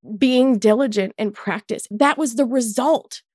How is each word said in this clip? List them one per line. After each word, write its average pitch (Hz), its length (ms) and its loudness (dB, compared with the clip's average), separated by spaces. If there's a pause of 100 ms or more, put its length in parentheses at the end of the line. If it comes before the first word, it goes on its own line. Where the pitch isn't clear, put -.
(180)
being 254 420 4
diligent 214 580 0
and 208 160 -4
practice. - 560 -8
That 262 280 2
was 262 180 -4
the 277 80 2
result 247 760 -2 (140)